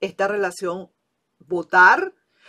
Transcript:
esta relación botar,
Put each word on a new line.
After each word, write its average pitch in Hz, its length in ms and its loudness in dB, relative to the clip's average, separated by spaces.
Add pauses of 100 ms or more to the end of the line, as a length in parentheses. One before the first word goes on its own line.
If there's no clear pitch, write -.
esta 190 260 -6
relación 190 640 -8 (480)
botar, 185 760 2 (340)